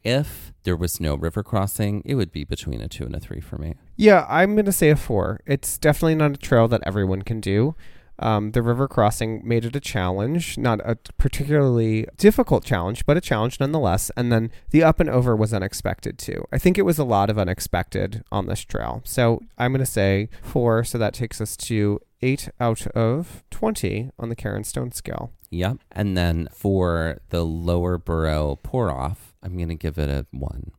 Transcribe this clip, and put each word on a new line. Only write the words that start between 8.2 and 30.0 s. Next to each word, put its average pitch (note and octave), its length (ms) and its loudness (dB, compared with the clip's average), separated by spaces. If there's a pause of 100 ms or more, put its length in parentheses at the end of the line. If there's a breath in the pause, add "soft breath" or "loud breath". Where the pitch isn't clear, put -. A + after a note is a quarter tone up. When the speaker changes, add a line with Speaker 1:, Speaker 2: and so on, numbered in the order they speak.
Speaker 2:
the A#2+ 100 2
river A#2+ 280 0
crossing A2 580 0
made A#2 180 2
it A#2 120 -6
a - 20 -2
challenge, G#2 800 -2
not A#2 260 0
a A2+ 140 -4 (200)
particularly B2 880 2 (120)
difficult G#3 480 4
challenge, G2 400 -2
but D3 120 4
a F3+ 40 0
challenge A2 400 0
nonetheless. C3+ 560 0
And A#2+ 140 0
then A2+ 200 2 (200 soft breath)
the D#3 120 8
up D#3+ 160 6
and D#3 100 4
over B2 280 4
was G#2+ 160 2
unexpected F#2+ 640 -4
too. - 340 -8
I - 60 -2
think F3+ 200 4
it G3+ 80 2
was E3 140 2
a D3+ 60 0
lot G2+ 240 4
of G#2+ 100 0
unexpected G2 920 -2
on G2 160 -2
this - 140 -4
trail. - 440 -6
So A#2 360 2 (160)
I'm B2 140 0
gonna C3+ 140 0
say G2+ 420 2 (140 loud breath)
four. A#2 420 2
So A#2 140 -6
that G#2+ 160 0
takes - 260 -8
us A2 160 -6 (140)
to G#2 300 0 (220)
eight C3 280 -2 (100)
out A#2 280 0
of A#2 600 -2
twenty C3 720 -4
on A#2 100 -8
the A#2 60 -6
Karen G#2 300 -6
Stone B2 260 -6
scale. - 400 -10 (200)
Speaker 1:
Yep. F#2 260 -2 (140)
And G2+ 260 0
then E2+ 340 2
for F2 680 0 (100)
the E2+ 160 0
Lower F2 520 0
Burrow D#2 680 0
pour A#2+ 280 -2
off, C2+ 420 -6 (100)
I'm F2+ 140 -8
gonna E2 180 -4
give D#2 220 -4
it D2 120 0